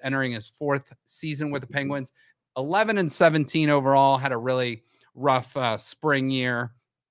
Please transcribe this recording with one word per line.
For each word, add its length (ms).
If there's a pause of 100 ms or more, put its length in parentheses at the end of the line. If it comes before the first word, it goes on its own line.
entering 300
his 140
fourth 460 (140)
season 440
with 120
the 60
Penguins, 440 (460)
eleven 400
and 120
seventeen 600
overall. 480
Had 140
a 40
really 460 (320)
rough, 420
uh, 220
spring 500
year, 460 (360)